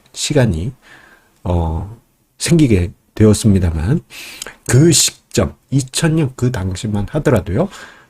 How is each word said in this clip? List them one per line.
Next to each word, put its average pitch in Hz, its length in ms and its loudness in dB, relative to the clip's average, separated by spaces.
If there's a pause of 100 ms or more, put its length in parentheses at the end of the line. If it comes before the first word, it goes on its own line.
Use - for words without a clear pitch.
(120)
시간이, 117 600 -2 (720)
어, 87 540 -4 (400)
생기게 117 540 2 (220)
되었습니다만, 98 840 2 (680)
그 147 240 6
시점, - 600 -2 (160)
이천 147 460 -2
년 160 200 0
그 123 160 0
당시만 101 580 -4
하더라도요, 131 580 0 (420)